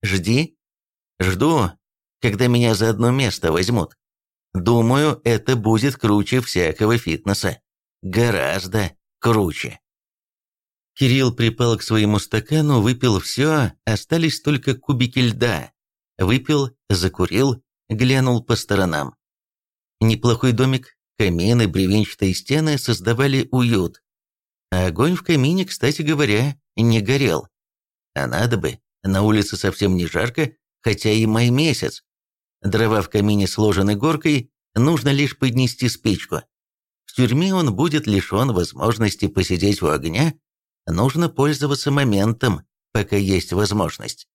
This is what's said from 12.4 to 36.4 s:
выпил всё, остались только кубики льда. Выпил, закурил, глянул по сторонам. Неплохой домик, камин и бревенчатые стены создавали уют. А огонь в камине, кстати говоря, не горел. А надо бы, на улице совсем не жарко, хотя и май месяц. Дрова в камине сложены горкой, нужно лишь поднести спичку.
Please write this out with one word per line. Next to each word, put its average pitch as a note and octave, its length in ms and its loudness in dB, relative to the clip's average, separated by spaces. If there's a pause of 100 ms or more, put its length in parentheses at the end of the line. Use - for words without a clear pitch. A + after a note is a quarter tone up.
выпил A#2+ 400 0
всё, D3 520 -2 (120)
остались D#3 560 -2
только C#3 340 -2
кубики B2 440 -2
льда. A#2 540 -2 (440)
Выпил, C3 580 0 (140)
закурил, G2 760 0 (280)
глянул B2+ 520 2
по A#2 140 0
сторонам. E2+ 600 -2 (840)
Неплохой A2+ 520 2
домик, B2+ 440 -2 (220)
камин G2 420 2
и A2 60 2
бревенчатые F#2+ 680 0
стены D3+ 460 -2
создавали A#2+ 720 -2
уют. A#2 520 0 (680)
А F#2 160 0
огонь G#2+ 280 0
в - 80 -8
камине, E3+ 440 0
кстати - 340 -4
говоря, C#3+ 560 0 (180)
не A2+ 280 2
горел. A#2 460 0 (680)
А C#2 120 -4
надо F#2 300 0
бы, - 220 -4 (240)
на F#2+ 180 0
улице G#2+ 380 2
совсем G2 360 0
не F2 120 -2
жарко, A#2+ 460 -4 (280)
хотя G#2+ 300 -2
и A2+ 160 4
май A2+ 240 2
месяц. C#3 520 -2 (600)
Дрова G#2+ 380 2
в - 80 -6
камине G#2 360 2
сложены G2+ 480 2
горкой, D3 560 -2 (240)
нужно C3+ 360 2
лишь C#3 280 -2
поднести B2+ 500 0
спичку. - 520 -4 (640)